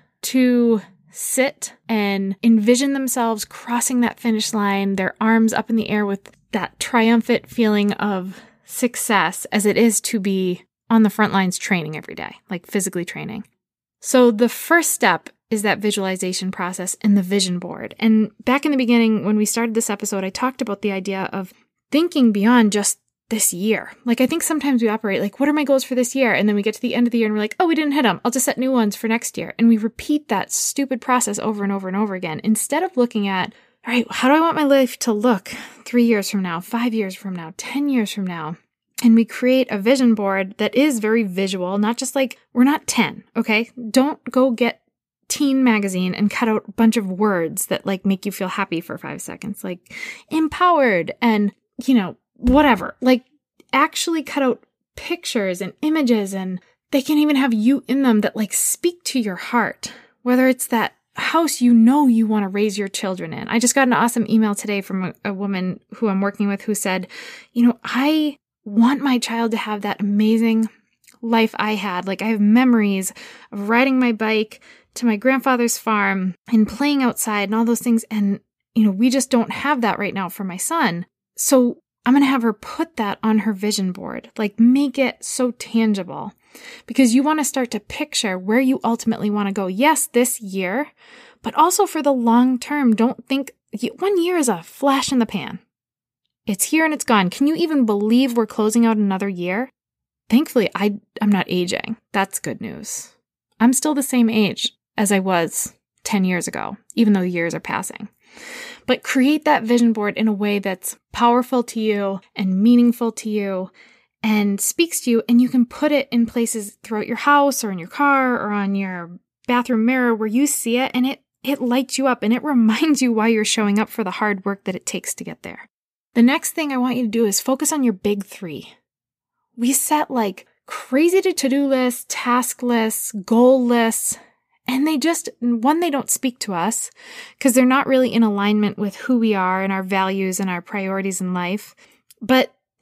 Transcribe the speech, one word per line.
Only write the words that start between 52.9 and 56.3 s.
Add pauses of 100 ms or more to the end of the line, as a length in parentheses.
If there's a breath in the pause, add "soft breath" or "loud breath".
Like, (480)
actually
cut
out (320)
pictures
and
images,